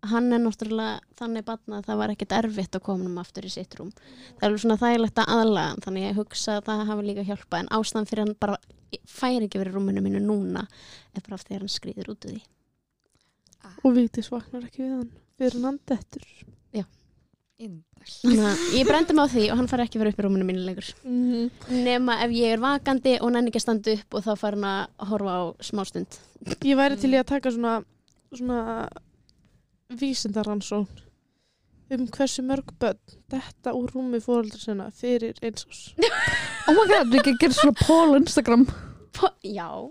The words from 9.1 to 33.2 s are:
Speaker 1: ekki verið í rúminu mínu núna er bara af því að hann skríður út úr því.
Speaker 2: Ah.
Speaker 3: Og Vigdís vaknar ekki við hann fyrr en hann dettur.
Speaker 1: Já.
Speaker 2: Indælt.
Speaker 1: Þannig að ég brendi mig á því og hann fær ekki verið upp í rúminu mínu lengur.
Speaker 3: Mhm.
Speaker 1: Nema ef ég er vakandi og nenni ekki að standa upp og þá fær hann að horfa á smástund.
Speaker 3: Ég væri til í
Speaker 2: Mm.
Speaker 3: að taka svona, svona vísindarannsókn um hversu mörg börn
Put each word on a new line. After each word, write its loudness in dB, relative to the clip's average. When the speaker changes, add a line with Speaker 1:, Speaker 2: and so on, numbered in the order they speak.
Speaker 1:
ekki -4
verið -6
í -6
rúminu -2
mínu -2
núna -2
er -12
bara -14
af -14
því -12
að -8
hann -8
skríður -12
út -18
úr -12
því. -14
Speaker 2:
Ah. -20
Speaker 3:
Og 6
Vigdís 0
vaknar -10
ekki -10
við -6
hann -8
fyrr 0
en -4
hann -4
dettur. -6
Speaker 1:
Já. -6
Speaker 2:
Indælt. -18
Speaker 1:
Þannig 6
að 2
ég 4
brendi 4
mig 6
á 4
því 2
og 0
hann 0
fær 0
ekki -6
verið 0
upp -12
í -2
rúminu 2
mínu -4
lengur. -10
Speaker 3:
Mhm. 0
Speaker 1:
Nema 2
ef 0
ég 2
er -2
vakandi 2
og 0
nenni 0
ekki -2
að -4
standa 0
upp -8
og -4
þá -2
fær -4
hann -4
að -4
horfa -2
á -2
smástund. -8
Speaker 3:
Ég 6
væri 4
til 0
í 4
Speaker 2:
Mm. 6
Speaker 3:
að 0
taka -2
svona, -2
svona -4
vísindarannsókn -4
um -4
hversu -2
mörg -4
börn 0